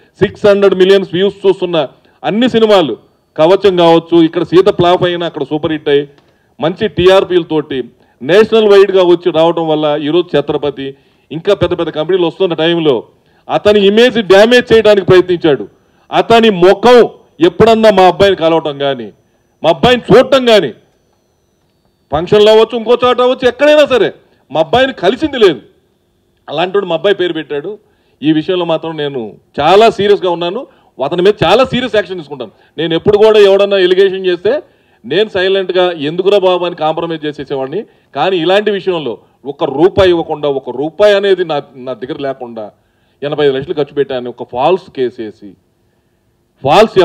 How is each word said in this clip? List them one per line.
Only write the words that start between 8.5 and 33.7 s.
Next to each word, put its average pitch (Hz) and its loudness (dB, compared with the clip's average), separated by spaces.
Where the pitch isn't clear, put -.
వైడ్గా 196 4
వచ్చి 175 0
రావడం 165 0
వల్ల 156 -2
ఈరోజు 156 -2
ఛత్రపతి 139 -6
ఇంకా 165 -4
పెద్ద 180 -2
పెద్ద 160 -6
కంపెనీలు 165 -2
వస్తున్న 175 -4
టైంలో 160 -2
అతని 202 2
image 226 2
damage 220 4
చేయడానికి 208 4
ప్రయత్నించాడు. 170 0
అతని 226 2
ముఖం 202 4
ఎప్పుడన్నా 220 2
మా 190 4
అబ్బాయిని 185 2
కలవటం 160 -2
కానీ, 135 -6
మా 156 2
అబ్బాయిని 233 0
చూడటం 262 4
కానీ, 196 2
ఫంక్షన్లో 208 2
అవ్వచ్చు, 220 2
ఇంకో 226 0
చోట 247 0
అవ్వచ్చు, 254 0
ఎక్కడైనా 294 2
సరే 196 0
మా 147 -2
అబ్బాయిని 233 0
కలిసింది 254 -4
లేదు. 170 2
అలాంటి 180 -4
వాడు 196 -2
మా 170 -4
అబ్బాయి 196 -2
పేరు 180 -4
పెట్టాడు. 151 -10
ఈ 156 2
విషయంలో 170 -4
మాత్రం 160 -6
నేను 139 -8
చాలా 196 4
సీరియస్గా 190 0
ఉన్నాను, 175 -6
అతని 175 -4
మీద 202 2
చాలా 208 2
సీరియస్ 240 -4
యాక్షన్ 190 -4
తీసుకుంటాను. 135 -14
నేను 160 -4
ఎప్పుడు 202 2
కూడా 214 4
ఎవడన్నా 196 4